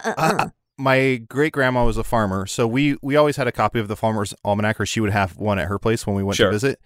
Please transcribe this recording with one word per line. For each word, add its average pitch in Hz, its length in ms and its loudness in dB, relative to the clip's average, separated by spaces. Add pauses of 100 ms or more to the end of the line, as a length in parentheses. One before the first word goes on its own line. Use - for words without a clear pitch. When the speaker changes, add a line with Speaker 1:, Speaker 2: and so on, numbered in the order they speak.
Speaker 1:
uh, - 140 -4
uh. 160 260 0
Speaker 2:
uh, 160 60 -6 (280)
my 131 520 2
great 147 240 0
grandma 127 320 2
was 117 100 2
a 113 80 -2
farmer, 98 420 0
so 117 220 0
we, 139 340 0
we 139 140 -2
always 147 220 4
had 131 100 -2
a 117 60 -2
copy 110 260 0
of 104 80 -2
the 104 80 -4
Farmer's 110 380 -2 (100)
Almanac, 104 380 0
or 101 40 -2
she - 140 -4
would 107 120 0
have 98 260 0
one 101 200 -2
at 82 120 -2
her 101 100 -2
place 113 260 -2
when 101 120 -2
we 98 60 0
went 98 120 -2
Speaker 3:
Sure. 107 120 4
Speaker 2:
to 92 40 0
visit. 113 340 -2